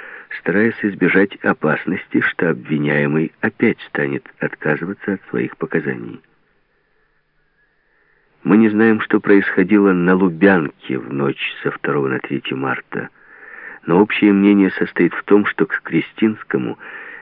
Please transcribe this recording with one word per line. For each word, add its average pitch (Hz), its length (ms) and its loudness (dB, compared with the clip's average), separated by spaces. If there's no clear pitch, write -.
стараясь 104 420 0
избежать 92 540 0
опасности, - 840 -2
что - 300 -2
обвиняемый 73 920 -2
опять 113 480 -2
станет 69 400 -6
отказываться 80 720 -6
от - 160 -10
своих 62 260 -4
показаний. 65 640 -6
Мы 92 160 4
не 113 100 6
знаем, 107 320 4
что 107 200 0
происходило 98 720 4
на 90 220 2
Лубянке 87 840 0
в 58 140 -12
ночь 69 500 -4
со - 80 -4
второго 71 380 -2
на 65 100 -2
третье 65 380 -6
марта, - 520 -8
но 85 160 4
общее 104 320 4
мнение 98 380 6
состоит - 420 -2
в - 120 -10
том, 101 200 4
что - 220 -2
к - 160 -6
Крестинскому - 960 -4